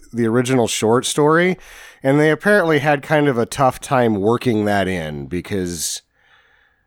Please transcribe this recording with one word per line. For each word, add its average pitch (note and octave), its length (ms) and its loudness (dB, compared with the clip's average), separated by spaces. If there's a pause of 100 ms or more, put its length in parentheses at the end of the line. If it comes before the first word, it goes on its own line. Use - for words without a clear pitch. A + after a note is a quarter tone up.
(140)
the A#2 140 0
original A#2+ 400 2
short A#2 380 0
story, E3 520 0 (460)
and C3+ 160 2
they D#3 100 4
apparently E3 500 2
had C#3+ 220 0
kind D3 260 0
of C3 100 0
a A#2 80 0
tough B2+ 340 0
time A#2+ 360 0
working G#2+ 500 0
that G2+ 220 0
in D#2 400 -6
because, F2 720 -6 (840)